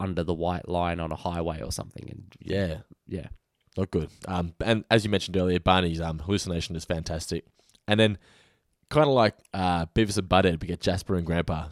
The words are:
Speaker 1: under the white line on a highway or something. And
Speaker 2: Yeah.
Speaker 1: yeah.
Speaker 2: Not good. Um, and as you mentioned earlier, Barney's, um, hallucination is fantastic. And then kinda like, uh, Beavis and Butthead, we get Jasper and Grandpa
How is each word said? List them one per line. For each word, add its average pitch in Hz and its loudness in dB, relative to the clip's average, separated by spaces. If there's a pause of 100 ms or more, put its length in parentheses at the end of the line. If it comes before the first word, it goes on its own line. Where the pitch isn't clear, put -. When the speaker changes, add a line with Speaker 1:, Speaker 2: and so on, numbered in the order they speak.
Speaker 1:
under 90 -2
the 82 -2
white 85 -4
line 87 -2
on 80 -4
a 78 -6
highway 85 -4
or - -8
something. - -12
And - -18
Speaker 2:
Yeah. 87 -4 (280)
Speaker 1:
yeah. 90 -10 (480)
Speaker 2:
Not 95 -2
good. 80 -2 (180)
Um, 87 -4
and 110 0
as 110 4
you 107 -2
mentioned 92 0
earlier, 90 2
Barney's, 90 4
um, 80 -4
hallucination 87 -2
is 80 -10
fantastic. 82 -4 (420)
And 107 4
then 107 4 (760)
kinda 151 6
like, 117 4 (180)
uh, 90 0 (100)
Beavis 107 4
and 92 0
Butthead, 90 6
we 85 -8
get 85 -6
Jasper 95 0
and 85 -2
Grandpa 82 -2